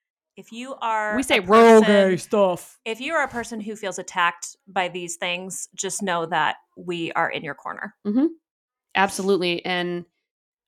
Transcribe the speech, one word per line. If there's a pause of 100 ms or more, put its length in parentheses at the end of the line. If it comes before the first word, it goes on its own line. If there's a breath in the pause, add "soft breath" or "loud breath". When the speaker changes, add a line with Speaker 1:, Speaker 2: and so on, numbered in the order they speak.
(360)
Speaker 1:
If
you
are
Speaker 2:
We
say
Speaker 1:
a
Speaker 2:
real
Speaker 1:
person, (240)
Speaker 2:
gay
stuff.
Speaker 1:
if
you
are
a
person
who
feels
attacked (100)
by
these
things,
just
know
that (200)
we
are
in
your
corner. (120)
Speaker 2:
Mm-hmm. (680)
Absolutely.
And (640)